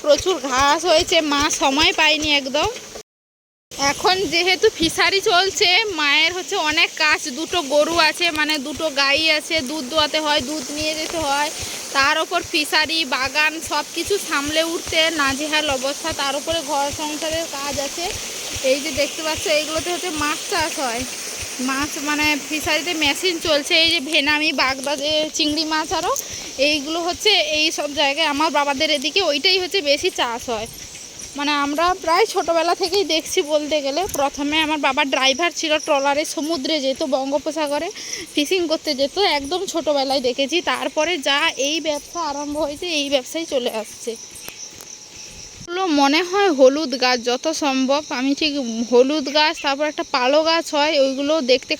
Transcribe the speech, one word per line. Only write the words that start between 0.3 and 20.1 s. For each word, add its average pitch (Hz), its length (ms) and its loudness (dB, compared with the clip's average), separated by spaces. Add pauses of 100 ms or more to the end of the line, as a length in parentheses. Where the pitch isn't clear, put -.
ঘাস 285 300 4 (100)
হয়েছে, 339 260 4 (160)
মা 285 100 2 (180)
সময় 311 400 4
পায়নি 311 280 4 (120)
একদম। 277 280 0 (1200)
এখন 370 280 2 (160)
যেহেতু 359 340 2 (120)
ফিশারি 349 420 2 (100)
চলছে, 381 380 2 (300)
মায়ের 302 380 2
হচ্ছে 370 200 -4 (140)
অনেক 330 200 2 (120)
কাজ, 311 180 2 (180)
দুটো 320 200 -2 (140)
গরু 302 240 4 (120)
আছে, 320 180 0 (120)
মানে 302 160 0 (120)
দুটো 302 200 -4 (140)
গাই 277 220 2 (160)
আছে, 320 180 -4 (140)
দুধ 311 220 -6
দোয়াতে 311 320 0
হয়, 294 240 2
দুধ 302 160 -6 (120)
নিয়ে 311 240 -4
যেতে 320 260 -6
হয়, 285 240 0 (460)
তার 285 280 4
ওপর 349 160 -2 (120)
ফিশারি, 311 460 2 (160)
বাগান 277 380 0 (180)
সব 302 140 -2 (120)
কিছু 330 180 -2 (140)
সামলে 311 340 0 (100)
উঠতে 339 280 -2 (200)
নাজেহাল 294 460 0 (120)
অবস্থা, 277 320 -4 (100)
তার 277 200 -2
উপরে 330 200 -2 (100)
ঘর 285 160 2 (140)
সংসারের 311 460 -4 (100)
কাজ 277 180 -6 (120)
আছে। 339 180 -6 (680)
এই 277 140 4
যে 320 60 -4 (100)
দেখতে 285 260 -2
পাচ্ছ, 311 180 -2 (140)
এইগুলোতে 311 360 -2
হচ্ছে 359 160 -4 (120)